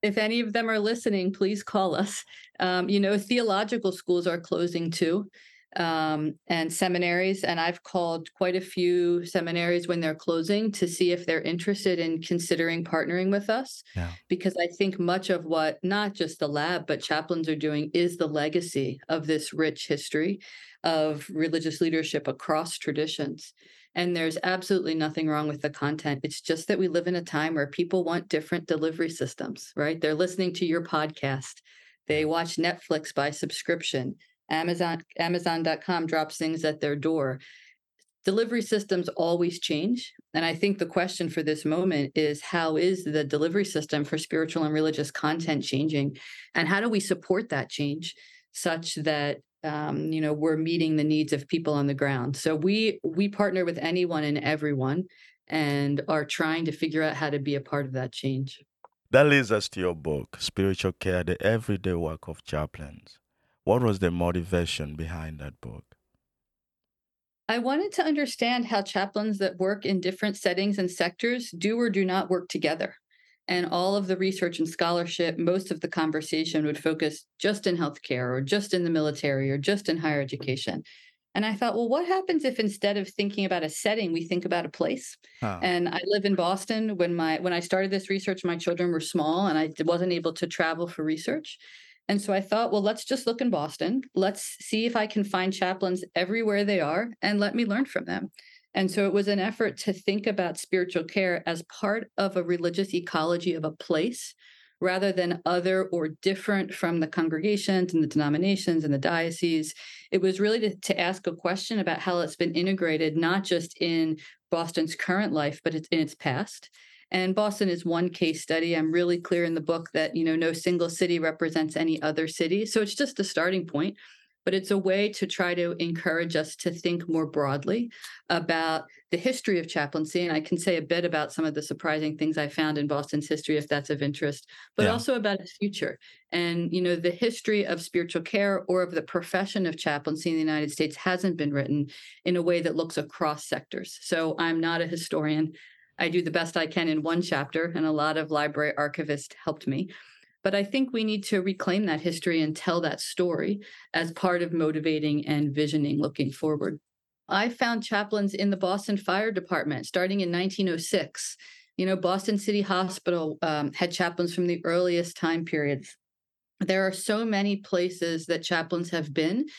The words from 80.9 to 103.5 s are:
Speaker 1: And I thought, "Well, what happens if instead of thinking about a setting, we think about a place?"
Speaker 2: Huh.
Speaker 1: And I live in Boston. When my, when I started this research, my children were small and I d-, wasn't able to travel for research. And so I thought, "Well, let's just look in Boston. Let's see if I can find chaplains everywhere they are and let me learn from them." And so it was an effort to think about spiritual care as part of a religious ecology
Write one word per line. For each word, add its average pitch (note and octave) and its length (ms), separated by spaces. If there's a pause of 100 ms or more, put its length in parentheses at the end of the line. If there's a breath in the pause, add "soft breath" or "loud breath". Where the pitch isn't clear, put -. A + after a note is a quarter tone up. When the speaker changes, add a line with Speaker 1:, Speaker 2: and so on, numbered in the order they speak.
Speaker 1:
And G3+ 100
I A3 100
thought, G#3 200
"Well, A#3 140
what D#4 180
happens F#4+ 380
if B3+ 160
instead G3+ 360
of F#3+ 120
thinking G3+ 360
about F3+ 200
a D#3 40
setting, G#3 440
we E3 120
think F3 200
about F3 200
a D3+ 60 (100)
place?" - 380 (220 loud breath)
Speaker 2:
Huh. G2 200
Speaker 1:
And F3 280
I E3 180
live G3+ 180
in G3+ 120
Boston. G3 600
When F3 200
my, D#3+ 240
when F3+ 120
I F3 80
started F#3+ 300
this F#3+ 180
research, G3 360
my E3+ 120
children F3 360
were D#3+ 80
small E3 480
and D#3 100
I D#3+ 80
d-, D#3 160
wasn't F3 300
able E3 220
to E3+ 120
travel E3 400
for E3 180
research. D#3+ 540 (500 loud breath)
And G3+ 140
so G3+ 100
I G3 80
thought, A3 320
"Well, G#3 100
let's A3 220
just - 220
look - 140
in B3 100
Boston. E3 500 (140)
Let's G3 280 (180)
see A3 260
if A#3 100
I G#3+ 100
can G#3+ 180
find F#3+ 280
chaplains F#3 520 (100)
everywhere G3+ 500
they G3+ 160
are F3 300 (100)
and G3+ 180
let G3+ 160
me A#3+ 120
learn G#3+ 180
from - 220
them." F3 240 (440 loud breath)
And F#3+ 160
so G3 160
it F#3 60
was G3+ 160
an G3+ 120
effort G#3+ 380
to G3+ 140
think G3+ 340
about F#3+ 320
spiritual F3+ 460
care F3+ 420
as E3 180
part - 520
of F#3+ 200
a F3 80
religious F3 500
ecology E3+ 600